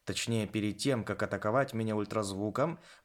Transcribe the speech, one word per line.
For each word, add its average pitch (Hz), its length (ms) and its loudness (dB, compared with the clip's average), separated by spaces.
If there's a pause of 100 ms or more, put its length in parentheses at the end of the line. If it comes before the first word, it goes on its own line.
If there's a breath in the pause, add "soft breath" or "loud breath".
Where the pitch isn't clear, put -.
Точнее, 107 440 0
перед 101 320 0
тем, 123 260 2
как 101 180 -2
атаковать 107 500 2
меня 110 220 0
ультразвуком, 104 840 0 (280 loud breath)